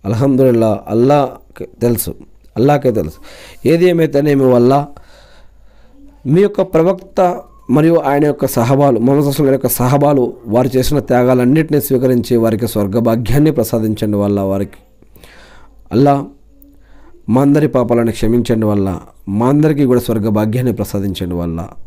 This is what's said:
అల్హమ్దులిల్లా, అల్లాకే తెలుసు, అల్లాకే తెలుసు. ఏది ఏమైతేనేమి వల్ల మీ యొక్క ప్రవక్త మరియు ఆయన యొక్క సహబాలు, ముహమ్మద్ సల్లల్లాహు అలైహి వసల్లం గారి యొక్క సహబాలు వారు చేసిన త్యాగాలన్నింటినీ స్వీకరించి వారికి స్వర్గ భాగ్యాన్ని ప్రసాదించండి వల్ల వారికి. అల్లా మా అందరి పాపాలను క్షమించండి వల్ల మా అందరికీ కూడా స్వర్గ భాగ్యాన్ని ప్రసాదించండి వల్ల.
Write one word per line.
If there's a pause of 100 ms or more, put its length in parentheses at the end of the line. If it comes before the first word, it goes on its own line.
అల్హమ్దులిల్లా, (100)
అల్లాకే (140)
తెలుసు, (460)
అల్లాకే
తెలుసు. (480)
ఏది
ఏమైతేనేమి
వల్ల (1400)
మీ
యొక్క
ప్రవక్త (280)
మరియు
ఆయన
యొక్క
సహబాలు,
ముహమ్మద్
సల్లల్లాహు
అలైహి
వసల్లం
గారి
యొక్క
సహబాలు (120)
వారు
చేసిన
త్యాగాలన్నింటినీ
స్వీకరించి
వారికి
స్వర్గ
భాగ్యాన్ని
ప్రసాదించండి
వల్ల
వారికి. (1120)
అల్లా (1040)
మా
అందరి
పాపాలను
క్షమించండి
వల్ల (300)
మా
అందరికీ
కూడా
స్వర్గ
భాగ్యాన్ని
ప్రసాదించండి
వల్ల. (200)